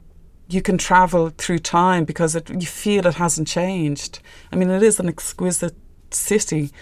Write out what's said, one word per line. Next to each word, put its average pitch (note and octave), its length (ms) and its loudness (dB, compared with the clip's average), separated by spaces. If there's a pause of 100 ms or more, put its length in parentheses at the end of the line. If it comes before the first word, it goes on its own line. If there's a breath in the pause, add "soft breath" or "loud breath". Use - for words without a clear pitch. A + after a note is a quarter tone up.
(480)
you F3+ 140 -2
can F#3+ 160 0
travel F3 600 4
through F3 220 -2
time F3 460 2
because D#3+ 300 -2
it, D#3+ 140 -6
you F3 180 -6
feel G3+ 400 0
it E3 80 2
hasn't D#3+ 320 -2
changed. F3 720 -4 (320 loud breath)
I - 40 -10
mean, F#3 140 2
it F#3+ 140 2
is G#3+ 160 4
an F3+ 100 -2
exquisite F3 680 -4 (360)
city, D#3 600 -2 (100)